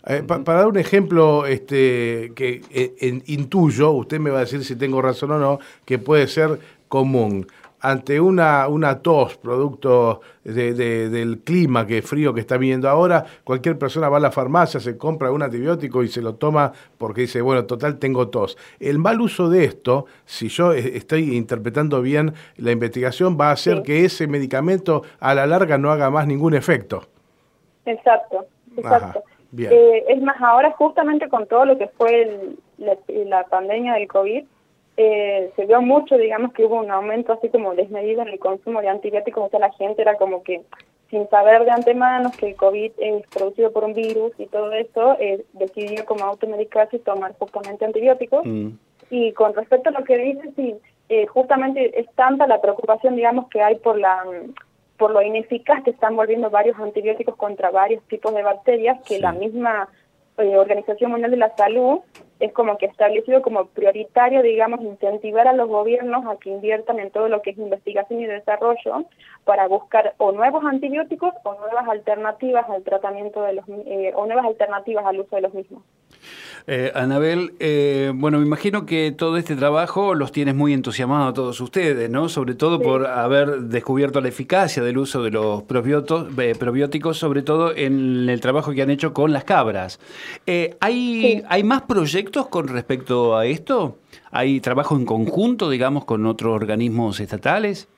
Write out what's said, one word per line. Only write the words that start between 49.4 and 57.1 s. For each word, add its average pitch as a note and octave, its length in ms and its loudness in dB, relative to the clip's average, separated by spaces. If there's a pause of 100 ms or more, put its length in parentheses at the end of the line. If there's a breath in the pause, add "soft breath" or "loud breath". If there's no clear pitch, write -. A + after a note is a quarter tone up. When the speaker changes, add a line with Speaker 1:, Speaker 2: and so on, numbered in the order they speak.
Speaker 3:
respecto B3+ 340 0
a D#4 100 0
lo C4 60 -6
que B3+ 140 4
dices, C#4 360 -4
sí, B3 200 -4 (340 soft breath)
eh, G#3+ 180 2
justamente C4 720 0
es A#3 160 -4
tanta C4+ 320 4
la A#3 140 4
preocupación, A3 560 0
digamos, A#3+ 320 0
que G#3+ 140 -2
hay G#3+ 140 2
por A3 220 0
la, F#3 240 2 (760)
por G#3+ 140 4
lo G3+ 100 6
ineficaz A3 600 0
que A#3+ 80 2
están A3+ 240 -2
volviendo A3 360 0
varios G#3 280 2
antibióticos G#3+ 580 -4